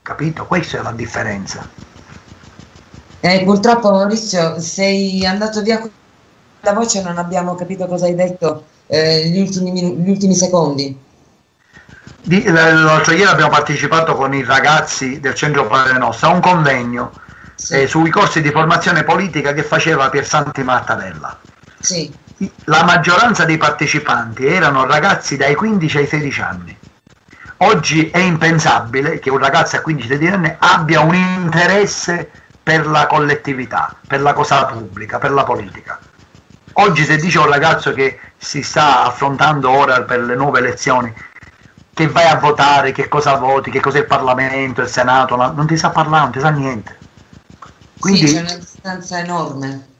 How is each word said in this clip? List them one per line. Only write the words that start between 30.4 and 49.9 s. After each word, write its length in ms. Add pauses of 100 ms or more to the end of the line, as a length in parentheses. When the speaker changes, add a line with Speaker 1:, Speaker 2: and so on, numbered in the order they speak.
Speaker 1:
abbia 420
un 140
interesse 1120 (380)
per 180
la 220
collettività, 880 (100)
per 140
la 140
cosa 320
pubblica, 540
per 120
la 140
politica. 520 (760)
Oggi 320
se 100
dice 220
a 60
un 60
ragazzo 440
che 260 (180)
si 240
sta 440
affrontando 640
ora 320
per 180
le 160
nuove 240
elezioni, 540 (800)
che 160
vai 160
a 100
votare, 560
che 160
cosa 280
voti, 360
che 80
cos'è 200
il 60
Parlamento, 760
il 80
Senato, 480
la, 140
non 140
ti 120
sa 140
parlare, 320
non 100
ti 80
sa 80
niente. 480 (1040)
Quindi 280
Speaker 2:
Sì, 60
c'è 80
una 140
distanza 640
enorme. 680 (120)